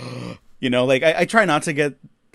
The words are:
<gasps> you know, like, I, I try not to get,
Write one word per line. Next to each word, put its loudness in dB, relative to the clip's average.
<gasps> -14
you -2
know, 2
like, 2
I, 4
I 2
try 0
not 0
to -4
get, -2